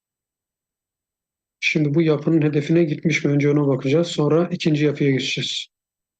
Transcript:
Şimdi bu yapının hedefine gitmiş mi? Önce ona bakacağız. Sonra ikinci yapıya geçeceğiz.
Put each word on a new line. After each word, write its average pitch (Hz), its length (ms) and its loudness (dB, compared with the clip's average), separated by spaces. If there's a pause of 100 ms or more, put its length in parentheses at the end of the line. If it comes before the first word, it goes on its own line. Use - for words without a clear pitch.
(1600)
Şimdi 147 300 -2
bu 170 80 2
yapının 160 400 2
hedefine 151 420 2
gitmiş 147 400 -4
mi? 143 60 2
Önce 143 200 2
ona 147 180 2
bakacağız. 135 380 0
Sonra 160 460 0
ikinci 151 320 0
yapıya 143 260 0
geçeceğiz. - 560 -4 (540)